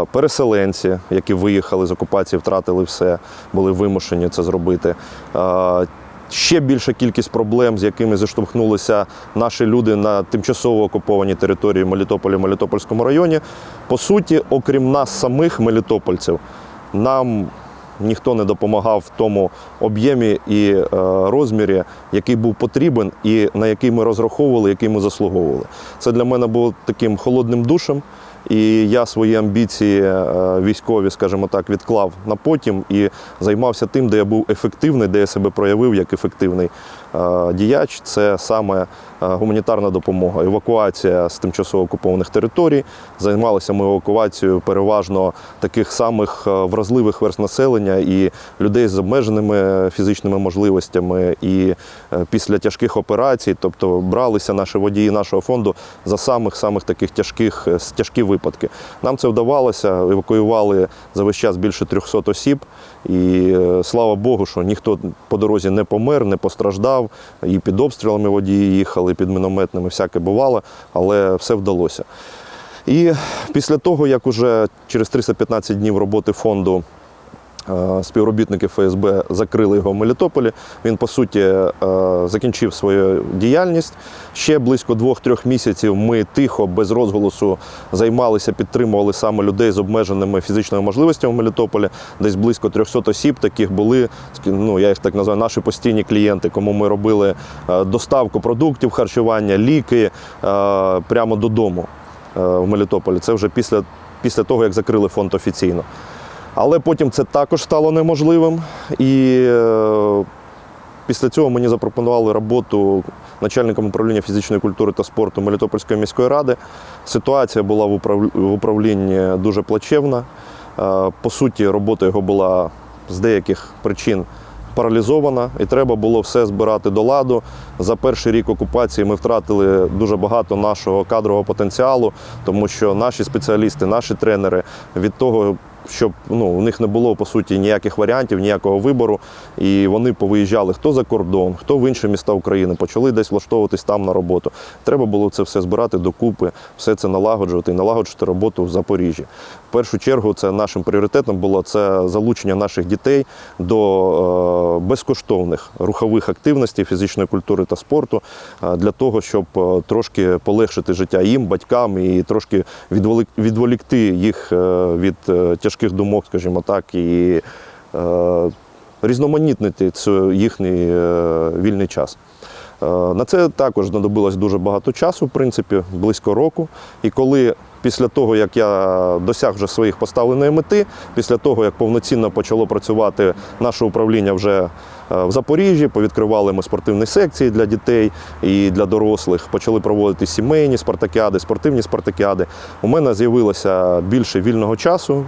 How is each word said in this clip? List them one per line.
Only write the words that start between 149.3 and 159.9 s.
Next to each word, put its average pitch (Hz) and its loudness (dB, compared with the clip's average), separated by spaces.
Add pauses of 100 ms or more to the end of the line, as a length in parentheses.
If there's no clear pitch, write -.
В - -8
першу 117 -2
чергу 107 0
це 95 -2
нашим 98 -2
пріоритетом 104 0
було 95 0
це 95 0
залучення 104 -2
наших 95 -2
дітей 131 0 (320)
до, 90 2
е, 85 -2
безкоштовних 92 -2
рухових 107 0
активностей, 120 -2
фізичної 95 -2
культури 95 -2
та - -4
спорту, 135 -2 (400)
е, 87 0
для 98 0
того, 110 0
щоб, 98 -2 (120)
е, 90 2
трошки 92 0